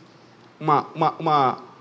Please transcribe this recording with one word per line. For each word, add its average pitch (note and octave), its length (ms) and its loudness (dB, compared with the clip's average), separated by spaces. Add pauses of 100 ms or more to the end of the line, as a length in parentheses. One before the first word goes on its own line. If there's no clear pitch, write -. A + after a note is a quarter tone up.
(600)
uma, D#3 340 0
uma, D#3 200 0
uma, C#3+ 500 0 (180)